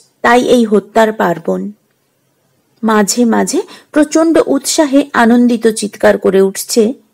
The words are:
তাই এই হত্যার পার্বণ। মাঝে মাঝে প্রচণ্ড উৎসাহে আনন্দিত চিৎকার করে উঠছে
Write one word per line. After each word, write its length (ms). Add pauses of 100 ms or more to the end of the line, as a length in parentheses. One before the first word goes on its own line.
(220)
তাই 200
এই 240
হত্যার 480
পার্বণ। 580 (1120)
মাঝে 420
মাঝে 360 (300)
প্রচণ্ড 540
উৎসাহে 680
আনন্দিত 540
চিৎকার 500
করে 240
উঠছে 520 (200)